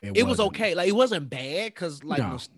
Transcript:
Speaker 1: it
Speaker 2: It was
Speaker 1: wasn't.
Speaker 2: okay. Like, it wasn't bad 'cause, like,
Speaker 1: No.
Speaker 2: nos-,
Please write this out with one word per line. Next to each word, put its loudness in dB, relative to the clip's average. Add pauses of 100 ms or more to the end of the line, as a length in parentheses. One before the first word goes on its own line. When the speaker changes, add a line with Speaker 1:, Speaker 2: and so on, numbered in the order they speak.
Speaker 1:
it -10 (100)
Speaker 2:
It 6
was 2
Speaker 1:
wasn't. 4
Speaker 2:
okay. -2
Like, 2
it 4
wasn't 2
bad -6
'cause, -8
like, -2
Speaker 1:
No. 0
Speaker 2:
nos-, -10